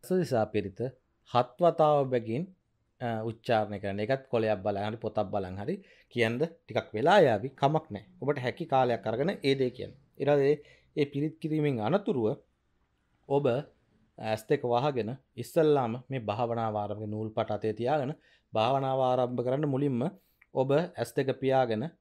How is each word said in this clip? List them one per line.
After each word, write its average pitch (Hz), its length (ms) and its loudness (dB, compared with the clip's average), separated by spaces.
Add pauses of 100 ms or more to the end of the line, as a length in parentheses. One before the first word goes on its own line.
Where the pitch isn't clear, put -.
සුදිසා 135 420 2
පිරිත 98 340 -4 (500)
හත් - 280 0
වතාව 156 480 4
බැගින්, 123 380 -2 (560)
අ, 127 60 -6 (160)
උච්චාරණය 110 560 -2
කරන්න. 101 220 -6
ඒකත් 131 280 -2
කොලයක් 110 320 0
බලන් 101 240 -2
හරි 110 140 -6
පොතක් 104 300 -4
බලන් 95 280 -6
හරි 113 180 -6 (400)
කියන්න 117 240 2
ටිකක් 120 520 -4
වෙලා 160 300 4
යාවි. 120 300 4
කමක් 151 360 0
නැහැ. - 320 -12
ඔබට 135 200 -2
හැකි 127 280 -6
කාලයක් 123 400 2
අරගෙන 127 300 -2
ඒ 135 180 0
දේ 131 160 0
කියන්න. 101 240 -14 (200)
ඊට - 140 -2
පස්සේ 143 260 4 (380)
ඒ 147 140 0
පිරිත් 147 300 -4
කිරීමෙන් 147 440 -2
අනතුරුව 131 460 0 (1040)
ඔබ 143 180 0 (720)
ඇස් 110 260 -4
දෙක 143 180 0
වහගෙන 120 480 0 (220)
ඉස්සල්ලාම 139 600 2 (120)
මේ 135 160 -6
භාවනාව 113 560 -2
ආරම්භ, 104 300 -6
නූල් 107 240 -6
පට 110 200 -4
අතේ 107 220 -2
තියාගෙන 131 400 -2 (400)
භාවනාව 131 480 2
ආරම්භ 127 420 2
කරන්න 135 240 0
මුලින්ම 135 340 0 (540)
ඔබ 135 160 0
ඇස් 147 420 0
දෙක 135 220 0
පියාගෙන 131 480 2 (180)